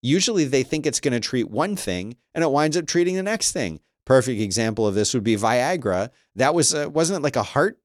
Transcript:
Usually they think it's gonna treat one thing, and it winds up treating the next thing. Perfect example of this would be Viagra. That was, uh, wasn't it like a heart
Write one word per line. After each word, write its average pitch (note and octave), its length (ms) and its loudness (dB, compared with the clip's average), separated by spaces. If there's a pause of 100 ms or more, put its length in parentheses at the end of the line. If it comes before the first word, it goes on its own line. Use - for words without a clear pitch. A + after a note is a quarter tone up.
Usually F3+ 440 2
they C3 180 2
think D#3 240 -4
it's C3+ 140 -2
gonna B2 180 0
treat A#2 320 -2
one F3 260 -2
thing, G2 400 -6 (180)
and E3 100 0
it D3+ 60 2
winds D3+ 260 0
up F3 100 -4
treating F3 300 0
the F#3+ 60 -2
next G#3 300 -2
thing. F2 280 -6 (260)
Perfect B2 340 4
example A2 460 0
of G2+ 80 0
this G#2 180 2
would A2+ 120 0
be A2 120 4
Viagra. A#2 760 0 (260)
That C3+ 180 2
was, E3 180 2
uh, D3 160 -4
wasn't E3 300 0
it C#3+ 40 -4
like C#3+ 140 -2
a A2 60 0
heart D#3+ 420 0